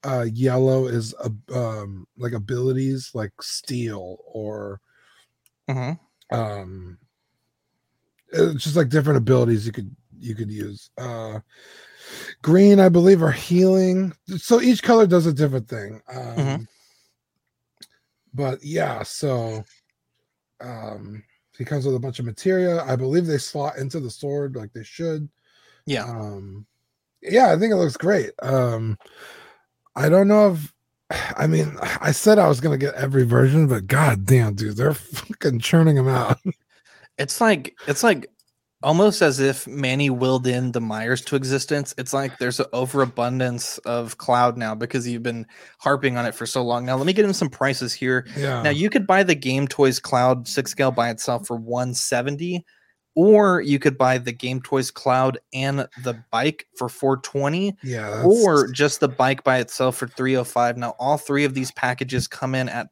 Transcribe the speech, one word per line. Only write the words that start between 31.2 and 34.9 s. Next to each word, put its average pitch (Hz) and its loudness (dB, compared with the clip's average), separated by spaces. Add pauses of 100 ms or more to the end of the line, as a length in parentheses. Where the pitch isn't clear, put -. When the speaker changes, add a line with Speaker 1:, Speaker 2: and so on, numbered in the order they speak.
Speaker 1:
I 151 0
mean, 156 0 (240)
I 151 0
said 214 6
I 180 6
was 135 2
gonna 143 0
get 139 -2
every 135 2
version, 131 6
but 110 0
god 131 2
damn, 113 4
dude, 104 -6
they're 139 0